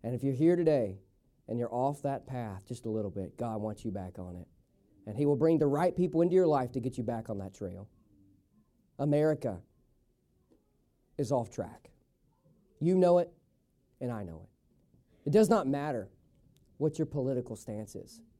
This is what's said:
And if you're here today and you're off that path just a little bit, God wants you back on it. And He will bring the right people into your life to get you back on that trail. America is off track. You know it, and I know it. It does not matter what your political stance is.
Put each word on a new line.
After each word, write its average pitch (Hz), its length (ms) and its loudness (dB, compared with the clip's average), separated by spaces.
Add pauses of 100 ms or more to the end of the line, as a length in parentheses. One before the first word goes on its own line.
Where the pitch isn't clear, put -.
And 120 120 -4
if 117 80 -4
you're 135 120 0
here 165 220 4
today 135 420 2 (500)
and 117 100 -4
you're 120 140 -2
off 135 300 0
that 139 240 -4
path 110 400 -8
just 120 200 -10
a 113 40 -4
little 107 200 -2
bit, 92 260 -8
God 110 240 -6
wants 107 240 -6
you 113 60 -2
back 92 280 -10
on 90 180 -12
it. 87 100 -14 (600)
And 107 100 -8
He 143 100 2
will 143 100 4
bring 160 220 4
the 147 80 4
right 165 300 2
people 170 260 2
into 175 120 4
your 185 120 6
life 131 260 2
to 131 80 -4
get 127 180 -4
you 120 60 -4
back 113 260 -4
on 101 80 -4
that 95 160 -8
trail. 95 340 -10 (1080)
America 147 600 0 (1600)
is 123 120 -4
off 120 200 -2
track. - 400 -10 (920)
You 175 140 2
know 175 240 8
it, 175 120 0 (680)
and 123 100 -4
I 110 120 -6
know 82 220 -12
it. - 840 -16
It 143 40 -2
does 214 180 6
not 196 160 2
matter 139 420 -2 (680)
what 151 200 -2
your 156 80 0
political 127 500 -4
stance 107 380 -10
is. - 280 -14 (180)